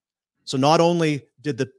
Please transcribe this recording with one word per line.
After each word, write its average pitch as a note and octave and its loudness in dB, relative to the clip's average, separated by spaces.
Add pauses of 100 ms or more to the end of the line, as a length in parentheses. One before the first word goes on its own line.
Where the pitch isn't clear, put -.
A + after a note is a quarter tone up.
(440)
So - -8
not D3+ 4
only E3 -2 (140)
did C3+ -8
the, C3 -6 (100)